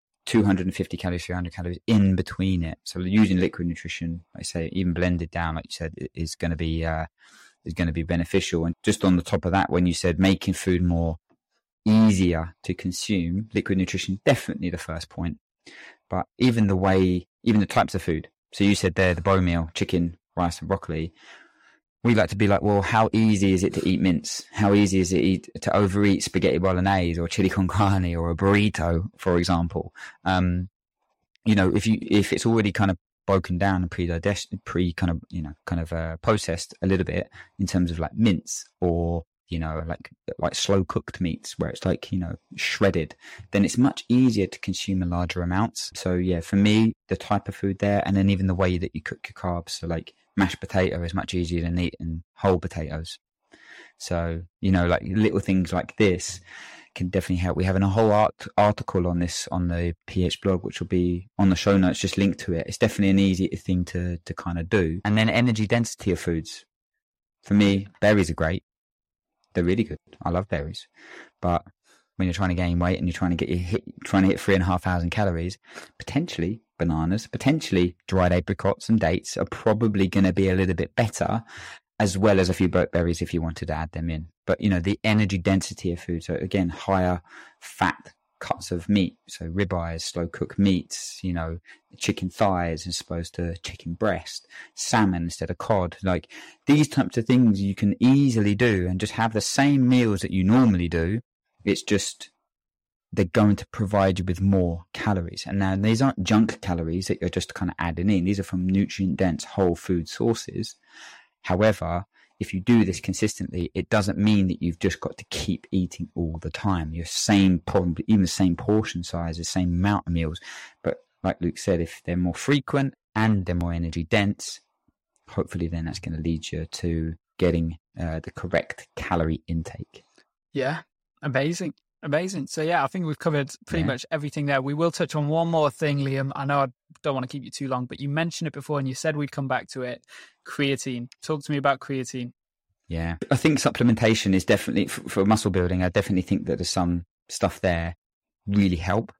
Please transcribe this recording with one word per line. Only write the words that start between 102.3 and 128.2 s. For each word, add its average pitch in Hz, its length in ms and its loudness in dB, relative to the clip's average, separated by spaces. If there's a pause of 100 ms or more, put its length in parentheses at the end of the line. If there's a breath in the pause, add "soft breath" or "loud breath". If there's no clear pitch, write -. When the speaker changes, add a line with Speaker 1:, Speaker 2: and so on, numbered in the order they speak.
Speaker 1:
they're 98 140 0
going 104 280 4
to - 140 -6
provide 95 500 2
you 90 60 -4
with 90 160 -4
more 90 520 2
calories. 92 540 -4
And 98 140 -4
now 95 160 0
these 113 260 2
aren't 127 220 0
junk 110 380 2
calories 85 440 -4
that - 140 -4
you're 90 100 -2
just - 240 -6
kind 87 160 -4
of - 80 -14
adding 85 320 -2
in. 90 140 2
These 98 160 0
are 95 40 -4
from 90 220 -4
nutrient 95 520 0
dense 87 260 0
whole 90 320 0
food 85 320 -4
sources. - 640 -4 (680 loud breath)
However, 92 640 0 (340 soft breath)
if - 120 -6
you 95 80 -4
do 113 240 6
this 92 140 -2
consistently, - 760 -4
it 90 140 -4
doesn't 104 300 0
mean 104 300 4
that - 140 -2
you've 87 180 -2
just 95 200 0
got - 180 -8
to - 120 -18
keep - 400 -4
eating 90 460 -2
all 82 240 -4
the 80 100 -8
time. 85 420 -2
Your 82 120 -8
same, 95 560 2
probably 90 480 -2
even 107 140 4
the 85 60 2
same 90 280 2
portion 104 480 0
size, 85 340 -6
the 85 60 -8
same 90 280 0
amount 98 360 0
of 85 40 -2
meals. 82 280 -2 (420 loud breath)
But - 160 -2 (240)
like - 180 -2
Luke 85 180 -2
said, 87 220 0
if - 240 -6
they're 90 120 -4
more 87 180 0
frequent 139 600 -2 (200)
and 107 320 2
they're 87 80 -2
more 87 180 -2
energy 85 320 -4
dense, - 560 -2 (720)
hopefully - 380 -4
then 82 160 -6
that's - 160 -8
gonna 80 180 -8
lead 80 320 -4
you 80 160 -8
to 80 480 -4 (240)
getting, 82 400 0 (220)
uh, 80 200 -6